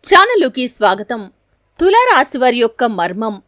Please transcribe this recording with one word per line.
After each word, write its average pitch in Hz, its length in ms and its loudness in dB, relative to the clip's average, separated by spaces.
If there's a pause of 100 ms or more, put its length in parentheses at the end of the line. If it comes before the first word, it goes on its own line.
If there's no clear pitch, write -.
(100)
ఛానల్లోకి 370 540 2 (120)
స్వాగతం. 208 440 -2 (600)
తులారాశి 381 600 2
వారి 247 200 2
యొక్క 226 220 -2 (140)
మర్మం 196 360 -4 (140)